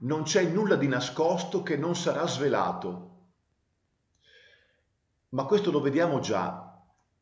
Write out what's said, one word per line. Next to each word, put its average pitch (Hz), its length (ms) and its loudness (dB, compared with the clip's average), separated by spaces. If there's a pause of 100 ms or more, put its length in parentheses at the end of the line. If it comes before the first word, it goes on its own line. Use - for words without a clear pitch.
non 151 220 -2
c'è 185 220 2
nulla 185 320 2
di 139 100 2
nascosto 170 720 0
che 165 140 -2
non 165 180 -2
sarà 151 320 -2
svelato. 104 920 -2 (2250)
Ma 131 120 -2
questo - 280 2
lo 143 100 2
vediamo 165 380 2
già. - 640 -4 (400)